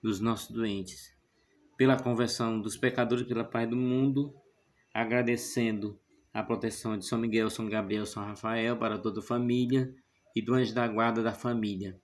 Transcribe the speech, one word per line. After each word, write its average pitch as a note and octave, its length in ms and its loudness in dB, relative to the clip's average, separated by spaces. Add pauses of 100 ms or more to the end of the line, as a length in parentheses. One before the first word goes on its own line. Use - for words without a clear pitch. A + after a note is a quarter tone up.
dos G#2 200 -2
nossos A2 300 -2
doentes, G#2 600 -6 (640)
pela C3 200 8
conversão A#2 640 0
dos A2 160 -4
pecadores, A#2+ 480 2
pela A#2 200 -2
paz A#2 260 -2
do A#2+ 60 -2
mundo, C3+ 580 2 (580)
agradecendo A2+ 1040 0 (360)
a G#2+ 80 -2
proteção A2 560 -2
de F#2+ 80 -8
São A#2 120 -2
Miguel, A2 320 2
São A2 180 -6
Gabriel, G#2 360 -2
São G#2 200 -6
Rafael, A2+ 520 -2
para A2 220 -2
toda G#2+ 220 -2
a - 20 -12
família, B2 720 2 (420)
e A2+ 80 0
do A2+ 120 0
anjo A#2+ 200 2
da A#2+ 140 2
guarda A2+ 340 2
da A2 100 0
família G#2 720 -4